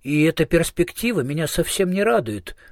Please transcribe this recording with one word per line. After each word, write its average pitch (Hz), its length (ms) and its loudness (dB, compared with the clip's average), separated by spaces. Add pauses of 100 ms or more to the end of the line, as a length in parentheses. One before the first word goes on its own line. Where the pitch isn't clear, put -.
И 151 200 2
эта 160 220 2
перспектива 170 760 0
меня 143 280 -2
совсем 185 420 0
не 190 120 0
радует, 147 520 -2 (180)